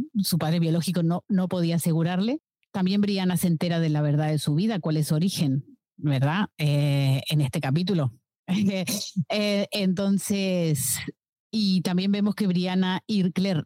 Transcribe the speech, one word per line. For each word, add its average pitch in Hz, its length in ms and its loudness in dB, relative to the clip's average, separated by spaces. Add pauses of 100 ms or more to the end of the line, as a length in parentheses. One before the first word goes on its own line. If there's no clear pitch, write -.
(240)
su 175 160 0
padre 165 200 0
biológico 165 440 0
no, 165 240 0
no 185 220 0
podía 170 260 0
asegurarle. 175 640 0 (320)
También 190 300 2
Brianna 190 360 0
se 180 80 0
entera 170 340 0
de 165 100 0
la 151 120 0
verdad 151 280 2
de 156 100 0
su 147 160 0
vida, 202 240 0
cuál 160 180 -2
es 151 100 0
su 165 80 0
origen, 151 500 0 (320)
¿verdad? 147 500 0 (100)
Eh, 143 720 2
en 151 120 2
este 147 200 -2
capítulo. 151 520 0 (340)
<laughs> 190 380 0 (440)
Eh, 208 420 0
entonces, 190 1300 0 (520)
y 196 300 0
también 185 300 0
vemos 208 240 0
que 208 120 -2
Brianna 185 600 0
y 190 240 0
Claire 185 340 -2